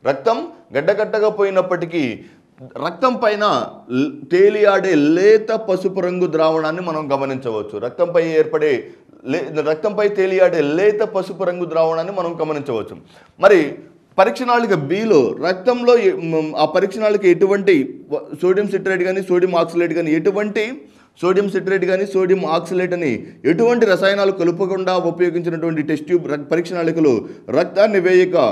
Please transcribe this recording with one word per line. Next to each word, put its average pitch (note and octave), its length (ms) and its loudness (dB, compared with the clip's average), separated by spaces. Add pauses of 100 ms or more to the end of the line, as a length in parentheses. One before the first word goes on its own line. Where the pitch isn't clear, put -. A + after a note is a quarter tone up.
రక్తం D3 320 0 (360)
గడ్డకట్టకపోయినప్పటికీ F#3 1300 -2 (720)
రక్తం F3+ 380 -2
పైన G#3+ 300 0 (460)
ల్-, C3+ 200 0 (200)
తేలియాడే G3 640 4
లేత F#3 560 4
పసుపు F#3+ 480 -2
రంగు F3+ 280 0
ద్రావణాన్ని D#3+ 540 0
మనం D#3+ 300 -4
గమనించవచ్చు. B2+ 680 -4
రక్తంపై E3 500 0
ఏర్పడే D#3 440 0 (540)
లే-, C#3+ 220 -4 (140)
రక్తంపై F#3+ 480 -2
తేలియాడే F#3 520 2
లేత G3 400 2
పసుపు F#3+ 420 -4
రంగు F3+ 220 -4
ద్రావణాన్ని E3 480 -2
మనం E3+ 280 -6
గమనించవచ్చు. C3+ 560 -6 (420)
మరి G3 200 6 (580)
పరీక్ష A#3 260 2
నాళిక A#3+ 300 0 (100)
బిలో F#3+ 360 2 (200)
రక్తంలో A#3 580 0
ఎ-, F#3+ 180 2 (100)
మ్, D#3+ 320 -2
ఆ D3+ 80 2
పరీక్ష F#3 320 -2
నాళిక G#3 280 0
ఎటువంటి F#3+ 500 4 (340)
వ-, C#3+ 140 -6 (140)
సోడియం F#3+ 300 0
సిట్రేట్ F#3 360 -2
కానీ, F#3 180 -2
సోడియం F3+ 340 0
ఆక్సలేట్ E3+ 380 0
కానీ, E3+ 180 -2
ఎటువంటి G3+ 520 0 (560)
సోడియం F#3+ 300 2
సిట్రేట్ F#3 360 -2
కానీ, F#3 200 0
సోడియం F#3+ 400 0
ఆక్సలేట్ F3 480 -2
అని E3+ 180 -2 (340)
ఎటువంటి A3+ 400 2
రసాయనాలు G3 460 2
కలుపకుండా F#3 640 -2 (100)
ఉపయోగించినటువంటి E3+ 760 -2
టెస్ట్ D3 240 -4
ట్యూబ్ E3+ 200 0
ర-, C#3+ 220 -6
పరీక్ష E3+ 240 -2
నాళికలో D#3+ 400 2 (360)
రక్తాన్ని F#3+ 500 2
వేయక F3+ 360 4 (160)